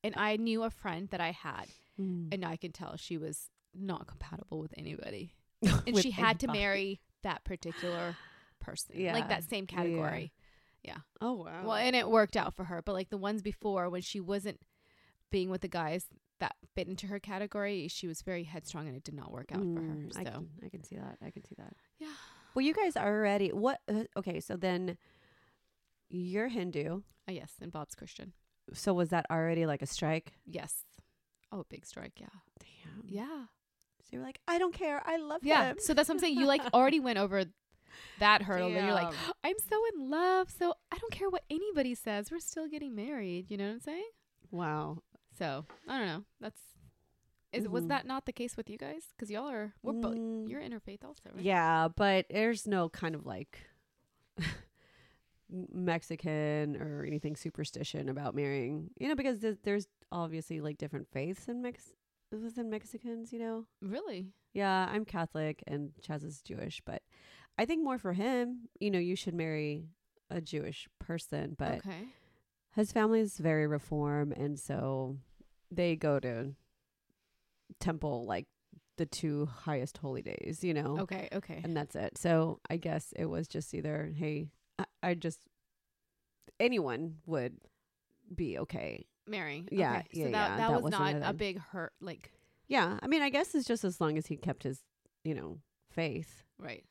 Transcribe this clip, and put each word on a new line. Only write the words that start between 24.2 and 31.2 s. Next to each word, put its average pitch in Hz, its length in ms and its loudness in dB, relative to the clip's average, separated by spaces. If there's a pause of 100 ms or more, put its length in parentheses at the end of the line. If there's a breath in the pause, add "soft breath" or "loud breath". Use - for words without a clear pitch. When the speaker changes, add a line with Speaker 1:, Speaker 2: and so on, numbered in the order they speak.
Speaker 2:
so - 180 -6
then 180 400 0 (1120 soft breath)
you're 180 400 0
Hindu. 180 520 -2 (280)
Speaker 1:
Uh, - 20 -4
yes, 156 300 -8
and 175 100 -10
Bob's 151 240 -8
Christian. - 380 -14 (400)
Speaker 2:
So - 200 2
was 175 160 4
that 170 200 4
already, 165 380 4
like, 143 160 2
a - 20 -4
strike? 160 480 0 (120)
Speaker 1:
Yes. - 400 -8 (680)